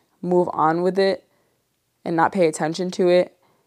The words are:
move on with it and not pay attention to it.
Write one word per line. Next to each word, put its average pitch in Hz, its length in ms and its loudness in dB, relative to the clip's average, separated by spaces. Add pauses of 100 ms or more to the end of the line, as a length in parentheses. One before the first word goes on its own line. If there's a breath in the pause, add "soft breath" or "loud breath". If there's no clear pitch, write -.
(220)
move 180 300 0
on 160 300 0
with 185 160 0
it 196 280 0 (800)
and 175 100 -6
not 165 180 0
pay 185 140 2
attention 165 460 -4
to 185 160 0
it. 180 280 2 (300)